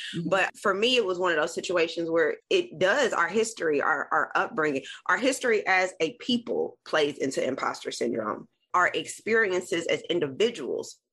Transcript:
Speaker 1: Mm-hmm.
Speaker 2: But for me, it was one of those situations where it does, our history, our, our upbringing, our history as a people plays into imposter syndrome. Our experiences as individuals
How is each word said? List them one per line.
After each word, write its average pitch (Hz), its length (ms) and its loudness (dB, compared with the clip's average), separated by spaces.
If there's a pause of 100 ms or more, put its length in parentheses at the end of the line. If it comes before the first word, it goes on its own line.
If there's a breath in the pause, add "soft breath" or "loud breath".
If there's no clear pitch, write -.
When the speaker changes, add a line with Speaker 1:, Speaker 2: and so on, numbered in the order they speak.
(160 loud breath)
Speaker 1:
Mm-hmm. 170 140 -4
Speaker 2:
But 185 280 0
for 202 160 0
me, 233 220 2
it 233 80 4
was 185 160 -2
one 180 140 2
of 156 40 0
those 160 160 0
situations 170 560 -2
where 165 280 2 (120)
it 180 300 0
does, 214 320 2
our 170 160 2
history, 170 540 0
our, 143 320 0
our 156 200 2
upbringing, 151 500 0 (240 loud breath)
our 185 100 4
history 247 500 0
as 185 320 2
a 160 220 0
people - 640 -2
plays 147 320 0
into 135 280 -2
imposter 127 460 -4
syndrome. 113 560 -4 (260)
Our 175 200 4
experiences 180 960 -2
as 147 160 2
individuals 156 960 -2 (140)